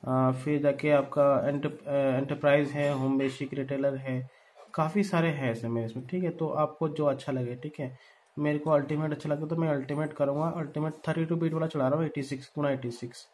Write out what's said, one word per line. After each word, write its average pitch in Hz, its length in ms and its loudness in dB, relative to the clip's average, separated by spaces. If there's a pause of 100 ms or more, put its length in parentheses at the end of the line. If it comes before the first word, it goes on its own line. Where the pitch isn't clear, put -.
अ, 131 220 2
फिर 143 320 0
जाके 143 280 2
आपका 139 580 4
एंटर-, 143 380 -4
अ, 147 80 -4
एंटरप्राइज 139 760 2
है, 143 220 0
होम 135 260 2
बेसिक, 135 360 -2
रिटेलर 139 420 0
है, 131 340 -4 (440)
काफ़ी 165 280 2
सारे 170 260 2
हैं 135 220 0
ऐसे 117 180 -4
मेरे 117 180 0
इसमें, 127 200 -8
ठीक 185 180 -2
है। 165 60 0
तो 165 180 -4
आपको 151 400 0
जो 147 180 0
अच्छा 135 260 0
लगे, 123 240 -2
ठीक 151 240 -10
है, 131 180 -6 (400)
मेरे 147 200 0
को 151 120 -2
अल्टीमेट 151 400 2
अच्छा - 180 -6
लगे 151 180 -2
तो 165 100 -2
मैं 165 120 2
अल्टीमेट 147 440 -2
करूँगा। 143 340 0
अल्टीमेट 156 480 -2 (140)
थर्टी 160 160 0
टू 165 120 0
बीट 165 160 0
वाला 160 140 0
चला 139 220 0
रहा 147 100 2
हूँ, 165 80 2
एटी 151 160 -4
सिक्स 131 340 -8
गुणा 147 140 0
एटी 127 200 -2
सिक्स। - 440 -12